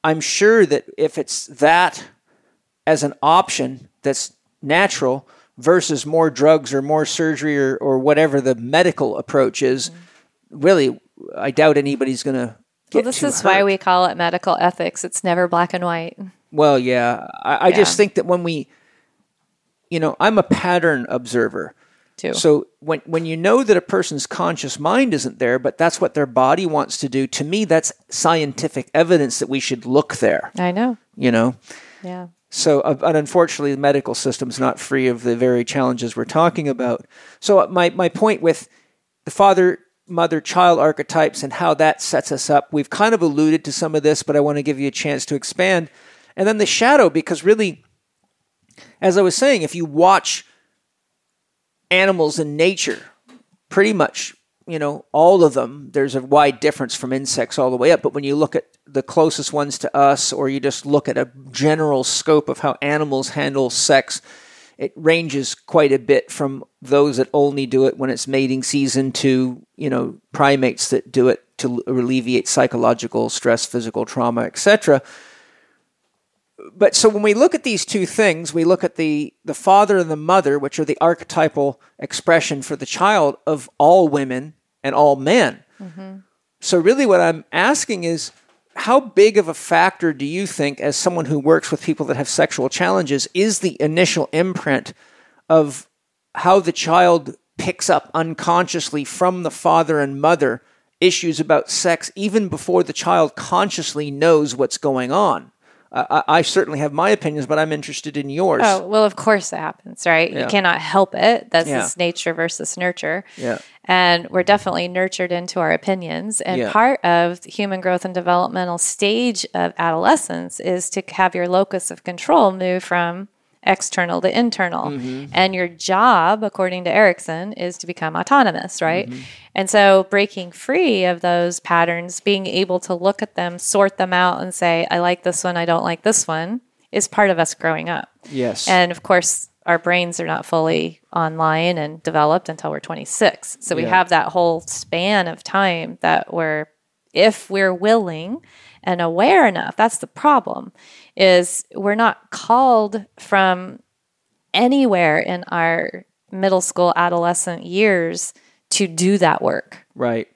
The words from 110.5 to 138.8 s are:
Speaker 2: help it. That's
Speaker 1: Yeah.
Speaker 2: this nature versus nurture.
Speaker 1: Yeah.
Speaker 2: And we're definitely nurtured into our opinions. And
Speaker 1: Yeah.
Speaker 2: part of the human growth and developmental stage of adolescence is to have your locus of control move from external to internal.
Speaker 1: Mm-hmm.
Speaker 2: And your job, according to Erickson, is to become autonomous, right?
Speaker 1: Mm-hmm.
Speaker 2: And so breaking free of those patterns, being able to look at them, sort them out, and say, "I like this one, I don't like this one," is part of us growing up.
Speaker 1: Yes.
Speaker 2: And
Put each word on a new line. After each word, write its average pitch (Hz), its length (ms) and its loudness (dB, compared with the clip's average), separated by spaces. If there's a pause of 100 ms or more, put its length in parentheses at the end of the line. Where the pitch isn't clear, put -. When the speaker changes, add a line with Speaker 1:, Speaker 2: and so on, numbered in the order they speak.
Speaker 2:
help 190 360 0
it. - 340 2
That's 165 180 0
Speaker 1:
Yeah. 135 140 -2
Speaker 2:
this - 160 -6
nature 170 340 -2
versus 165 460 -6
nurture. 180 460 -4 (140)
Speaker 1:
Yeah. 120 200 -4 (280)
Speaker 2:
And 180 440 2
we're 180 140 0
definitely 180 440 0
nurtured 185 440 -4
into 180 280 -6
our 160 140 0
opinions. 180 680 -4
And - 200 -4
Speaker 1:
Yeah. 104 100 -6
Speaker 2:
part 240 320 2
of 175 380 2
the - 80 -20
human 196 320 -6
growth 180 240 -2
and 185 80 -8
developmental 180 640 -2
stage 220 800 -2
of 175 240 -2
adolescence 175 800 0
is 180 320 -4
to 196 100 -6 (120)
have 185 200 0
your 175 140 -4
locus 185 420 -2
of 170 140 -14
control 208 480 2
move 185 320 -4
from 175 460 -4 (320)
external 175 600 -2
to 190 180 0
internal. 196 460 -2
Speaker 1:
Mm-hmm. 131 480 -8
Speaker 2:
And 190 200 0
your 180 140 -4
job, 190 760 2
according 180 400 -4
to 175 60 -2
Erickson, 180 640 0
is 175 260 -8
to 170 80 -14
become 165 280 -6
autonomous, 185 640 0
right? 175 280 -2
Speaker 1:
Mm-hmm. 127 120 -14 (320)
Speaker 2:
And 190 160 -4
so 196 400 6
breaking 196 440 -2
free 269 500 0
of 180 160 0
those 175 400 0
patterns, 170 640 -2
being 196 260 0
able 185 340 -2
to - 120 -6
look 180 280 -2
at - 140 -8
them, 175 240 -6
sort 196 380 0
them 185 160 -2
out, 180 280 2
and 185 120 -8
say, 170 360 0
"I 175 100 0
like 175 240 -2
this 180 200 -4
one, 180 140 -2
I 170 80 -2
don't 170 180 0
like 170 200 -4
this - 220 0
one," 170 360 -6 (320)
is - 160 -2
part 208 200 4
of 170 80 2
us 165 160 0
growing 160 360 -4
up. - 180 -6 (240)
Speaker 1:
Yes. 123 340 -4
Speaker 2:
And 180 280 2